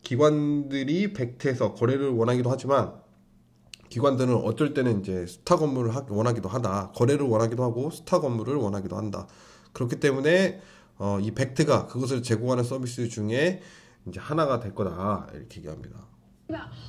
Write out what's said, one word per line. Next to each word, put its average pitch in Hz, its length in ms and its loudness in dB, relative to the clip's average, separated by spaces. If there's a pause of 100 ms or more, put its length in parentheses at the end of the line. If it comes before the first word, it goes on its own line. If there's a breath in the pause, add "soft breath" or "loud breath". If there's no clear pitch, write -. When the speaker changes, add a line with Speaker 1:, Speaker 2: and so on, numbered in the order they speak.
Speaker 1:
기관들이 147 1120 2
벡트에서 123 600 -2
거래를 135 380 2
원하기도 120 380 2
하지만 127 440 2 (960)
기관들은 127 460 2
어쩔 110 380 0
때는 120 280 2
이제 92 240 -4
스탁 165 360 0
업무를 127 340 0
하-, 139 120 -6
원하기도 107 400 0
하다. 98 480 -2
거래를 143 320 2
원하기도 117 360 2
하고 123 260 -2
스탁 - 340 0
업무를 120 320 -2
원하기도 101 400 -2
한다. 98 320 -6 (460 loud breath)
그렇기 127 260 -4
때문에, 156 600 4 (360 loud breath)
어, 101 240 -2
이 107 100 -2
벡트가 135 560 2
그것을 127 360 -2
제공하는 123 400 0
서비스 123 460 -4
중에 131 520 0 (460 loud breath)
이제 92 120 -10
하나가 143 400 0
될 101 160 -8
거다. 95 580 -4
이렇게 73 260 -16
얘기합니다. 78 460 -14 (440)
Speaker 2:
About - 200 -8 (200)